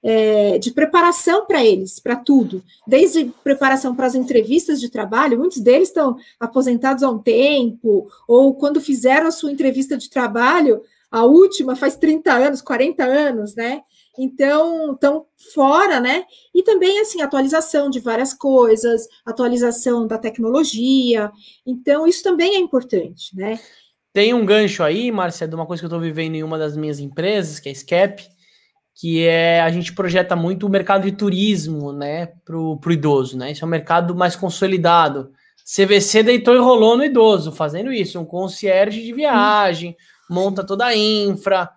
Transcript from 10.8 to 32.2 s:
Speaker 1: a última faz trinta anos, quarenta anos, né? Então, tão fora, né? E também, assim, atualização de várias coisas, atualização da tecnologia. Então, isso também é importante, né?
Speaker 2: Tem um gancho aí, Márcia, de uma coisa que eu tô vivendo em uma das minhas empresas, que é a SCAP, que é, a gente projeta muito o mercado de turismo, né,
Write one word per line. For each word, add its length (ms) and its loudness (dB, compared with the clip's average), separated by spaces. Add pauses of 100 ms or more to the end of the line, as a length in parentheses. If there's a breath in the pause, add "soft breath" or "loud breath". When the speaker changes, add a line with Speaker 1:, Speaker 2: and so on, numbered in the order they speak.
Speaker 1:
a 160 0
última 500 6
faz 200 -2
trinta 380 0
anos, 280 0
quarenta 420 -2
anos, 520 -2
né? 260 -6 (340)
Então, 840 -2
tão 260 0 (300)
fora, 440 2
né? 260 -2 (280 soft breath)
E 80 2
também, 380 2
assim, 220 -4
atualização 680 -2
de 100 -6
várias 320 -4
coisas, 760 2 (180 soft breath)
atualização 800 -2
da 140 -6
tecnologia. 1120 -2 (340 soft breath)
Então, 400 -2
isso 160 2
também 340 0
é 40 0
importante, 760 -4
né? 240 -8 (520 soft breath)
Speaker 2:
Tem 200 2
um 140 0
gancho 380 2
aí, 280 -2
Márcia, 360 -6
de 80 -10
uma 100 -8
coisa 160 -10
que 60 -12
eu 20 -10
tô 100 -6
vivendo 360 -6
em 80 -8
uma 160 -8
das 180 -6
minhas 220 -6
empresas, 600 -6
que 100 -14
é 20 -12
a 40 -14
SCAP, 440 -2 (760)
que 300 -2
é, 360 4
a 80 2
gente 240 -6
projeta 420 -2
muito 320 -4
o 20 -2
mercado 340 0
de 80 -2
turismo, 800 -4
né, 360 -8 (180)